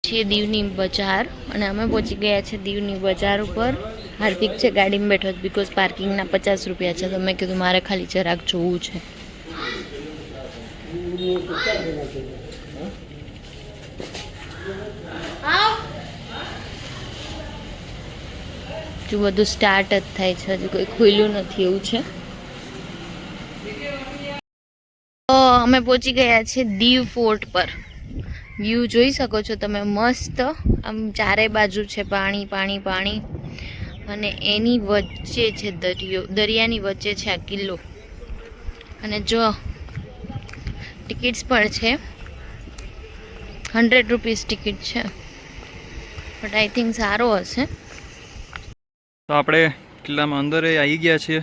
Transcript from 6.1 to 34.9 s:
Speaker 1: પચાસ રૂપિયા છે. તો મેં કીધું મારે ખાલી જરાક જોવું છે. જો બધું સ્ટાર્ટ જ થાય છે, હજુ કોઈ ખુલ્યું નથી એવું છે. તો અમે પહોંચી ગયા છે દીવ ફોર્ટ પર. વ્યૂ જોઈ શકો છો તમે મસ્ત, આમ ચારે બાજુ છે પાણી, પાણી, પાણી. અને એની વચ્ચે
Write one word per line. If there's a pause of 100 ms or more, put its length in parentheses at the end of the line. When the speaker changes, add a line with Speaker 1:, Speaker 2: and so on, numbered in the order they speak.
Speaker 1:
પચાસ
રૂપિયા
છે.
તો
મેં
કીધું
મારે
ખાલી
જરાક
જોવું
છે. (4000)
જો
બધું
સ્ટાર્ટ
જ (140)
થાય
છે,
હજુ
કોઈ
ખુલ્યું
નથી
એવું
છે. (3250)
તો
અમે
પહોંચી
ગયા
છે
દીવ
ફોર્ટ
પર. (920)
વ્યૂ
જોઈ
શકો
છો
તમે
મસ્ત, (440)
આમ (140)
ચારે
બાજુ
છે
પાણી,
પાણી,
પાણી. (840)
અને (120)
એની
વચ્ચે